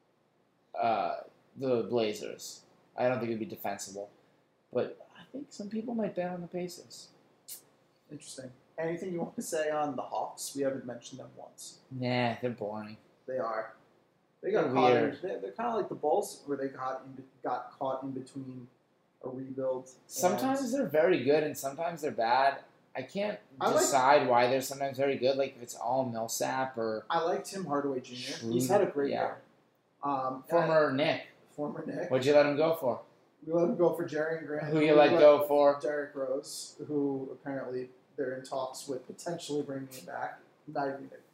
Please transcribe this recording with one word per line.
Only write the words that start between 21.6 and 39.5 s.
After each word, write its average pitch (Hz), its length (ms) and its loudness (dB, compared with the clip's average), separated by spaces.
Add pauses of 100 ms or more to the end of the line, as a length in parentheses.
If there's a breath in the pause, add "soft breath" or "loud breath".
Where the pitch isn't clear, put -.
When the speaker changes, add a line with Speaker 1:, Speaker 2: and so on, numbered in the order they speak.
Speaker 1:
they're 143 80 -2
bad. 123 460 4 (380)
I 131 60 -6
can't 202 380 -6 (200)
Speaker 2:
I 190 120 2
like - 80 4
Speaker 1:
decide 135 480 6
why 123 200 6
they're 131 140 2
sometimes 139 360 -4
very 139 200 2
good. 131 200 2
Like, 135 180 -2
if 120 80 -16
it's - 120 -12
all 127 300 0
Millsap 123 720 -4
or 110 320 -2
Speaker 2:
I 165 140 0
like 196 220 -2
Tim 196 200 -8
Hardaway 143 360 -2
Junior 123 520 -8
He's 127 160 2
had 202 120 6
a - 40 6
Speaker 1:
Schroeder, - 60 -2
Speaker 2:
great 143 200 0
Speaker 1:
yeah. 117 100 -2
Speaker 2:
year. - 160 -4 (640)
Um, 131 460 -4
Speaker 1:
Former 160 400 4
Speaker 2:
and 131 80 0
Speaker 1:
Knick. 151 240 0 (340)
Speaker 2:
Former 151 300 -6
Knick. - 260 -6
Speaker 1:
What'd 127 140 2
you 147 100 6
let 147 100 10
him 143 120 0
go 160 180 4
for? 123 260 -2 (440)
Speaker 2:
We 160 80 -4
let 170 120 4
him - 100 0
go 165 180 4
for - 140 -4
Jerian 156 380 -4
Grant. 151 220 -6
Speaker 1:
Who 156 120 2
you 151 80 6
Speaker 2:
We 160 60 6
Speaker 1:
let 151 200 10
Speaker 2:
let 165 60 6
Speaker 1:
go 147 280 10
for? 143 340 6
Speaker 2:
Derrick 147 340 -4
Rose, 135 600 -6 (120)
who 139 440 -2
apparently 127 580 -8 (280)
they're 131 180 -4
in 131 80 -10
talks - 440 -8
with 135 200 -6
potentially 147 560 -6